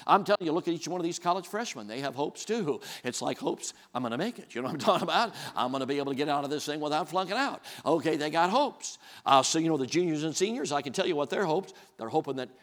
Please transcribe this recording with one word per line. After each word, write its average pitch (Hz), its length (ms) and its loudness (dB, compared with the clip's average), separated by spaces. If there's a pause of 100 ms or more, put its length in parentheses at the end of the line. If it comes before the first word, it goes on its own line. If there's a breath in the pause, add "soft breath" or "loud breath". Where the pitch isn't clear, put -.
I'm 190 160 6
telling 196 220 2
you, 156 60 2
look 170 160 0
at 170 60 0
each 165 140 -6
one 180 120 -4
of 170 60 -2
these 170 140 -4
college 180 260 0
freshmen. 202 400 -8
They 110 140 -8
have 139 160 -4
hopes, 143 280 -4
too. 180 380 -2 (220 loud breath)
It's - 180 -4
like 131 160 -2
hopes, - 380 -6 (180 loud breath)
"I'm 120 80 -4
gonna 120 160 -2
make 208 220 -4
it." - 160 -20
You 214 60 -2
know 131 60 -4
what 190 60 -4
I'm 156 60 -6
<laughs> 202 120 4
talking 175 120 2
about? 185 280 2 (240 loud breath)
"I'm 123 160 0
gonna 135 140 -2
be 139 140 -2
able 139 120 -2
to 135 60 -2
get 143 100 0
out 143 160 0
of 143 60 -6
this 135 160 -4
thing 151 140 -4
without 151 300 -2
flunking 185 280 -2
out." 269 240 -4 (240 loud breath)
Okay, 156 300 4
they 147 160 -2
got 165 180 4
hopes. 247 480 0 (300 loud breath)
Uh, 135 160 8
so, 165 160 2
you 165 100 2
know, 160 80 2
the 135 80 2
juniors 156 380 0
and 160 120 -4
seniors, 208 360 0
I 143 100 0
can 143 100 -6
tell 180 140 0
you 185 100 2
what 143 140 0
their 190 160 0
hopes. 170 280 0 (240 loud breath)
They're 113 120 -8
hoping 139 280 0
that 127 120 -6 (140 soft breath)